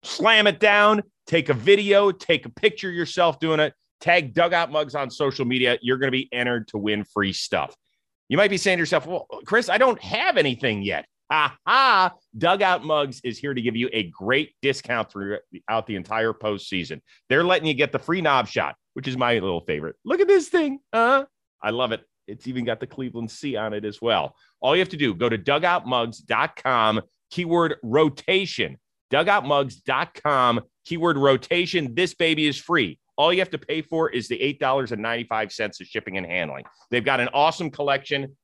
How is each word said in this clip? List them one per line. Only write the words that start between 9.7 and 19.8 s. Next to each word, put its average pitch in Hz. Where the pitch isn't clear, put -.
don't 247
have 302
anything 123
yet." 90
Ha 147
ha! 208
Dugout 180
Mugs 147
is 117
here 143
to 123
give 113
you 120
a 110
great 127
discount 127
throughout 101
the 110
entire 110
postseason. 92
They're 147
letting 170
you 151
get 147
the 139
free 180
knob 135
shot, 73
which 131
is 131
my 120
little 92
favorite. 76